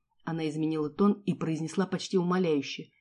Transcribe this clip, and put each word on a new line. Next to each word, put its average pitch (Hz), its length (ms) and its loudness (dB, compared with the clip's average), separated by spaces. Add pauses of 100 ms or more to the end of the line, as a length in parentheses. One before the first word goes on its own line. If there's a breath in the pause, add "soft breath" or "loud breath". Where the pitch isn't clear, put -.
(240)
Она 160 240 -2
изменила 156 420 -2
тон 202 340 2
и 175 100 0
произнесла 160 520 -2
почти 185 320 -2
умоляюще: 175 720 0 (100)